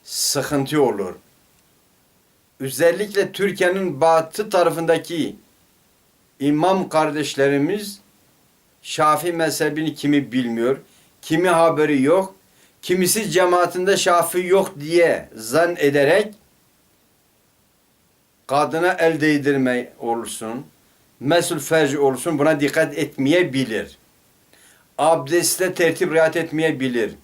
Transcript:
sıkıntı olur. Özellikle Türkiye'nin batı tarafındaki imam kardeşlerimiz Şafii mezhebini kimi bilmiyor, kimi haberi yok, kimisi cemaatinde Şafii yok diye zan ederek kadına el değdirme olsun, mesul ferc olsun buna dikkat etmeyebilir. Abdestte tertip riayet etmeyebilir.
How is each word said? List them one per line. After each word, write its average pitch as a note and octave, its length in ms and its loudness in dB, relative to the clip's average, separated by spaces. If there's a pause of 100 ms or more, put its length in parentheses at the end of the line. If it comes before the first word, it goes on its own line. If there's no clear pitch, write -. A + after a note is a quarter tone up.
sıkıntı C#3+ 760 -2
olur. G2 320 -2 (1500)
Özellikle E3+ 720 -2
Türkiye'nin F#3 680 -2
batı D#3+ 500 0
tarafındaki D#3+ 880 0 (1040)
imam D#3+ 480 0
kardeşlerimiz D3+ 1120 -2 (840)
Şafii D#3 500 0
mezhebini D#3 640 -2
kimi C#3+ 380 0
bilmiyor, A#2+ 460 -2 (440)
kimi E3+ 260 0
haberi D3+ 540 2
yok, F3+ 320 2 (480)
kimisi F3+ 480 0
cemaatinde F3+ 680 2
Şafii F3+ 500 0
yok F#3 340 0
diye D3+ 540 2
zan D#3 440 -2
ederek D3+ 560 2 (2000)
kadına D3+ 460 0
el E3 280 0
değdirme C3+ 800 0
olsun, A#2 680 -6 (540)
mesul E3+ 380 0
ferc D3+ 400 0
olsun C#3 400 0
buna D3 220 2
dikkat C#3+ 380 0
etmeyebilir. C3+ 1000 -2 (1000)
Abdestte D#3+ 760 0
tertip E3 380 0
riayet D#3+ 240 2
etmeyebilir. C#3+ 880 -2